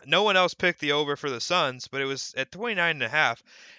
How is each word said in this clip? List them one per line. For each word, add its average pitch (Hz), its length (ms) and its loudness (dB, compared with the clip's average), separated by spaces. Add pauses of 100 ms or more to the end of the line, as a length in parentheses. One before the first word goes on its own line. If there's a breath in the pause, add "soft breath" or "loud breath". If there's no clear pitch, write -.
no 165 180 2
one 202 140 4
else 180 180 2
picked 175 240 0
the 147 140 0
over 147 220 0
for 147 140 -4
the 120 120 -4
Suns, 143 480 -2
but 135 120 -6
it 135 40 -2
was 135 320 -6
at 131 140 -6
twenty-nine 180 440 -2
and 131 80 -4
a 113 60 -2
half. 135 340 0 (360 loud breath)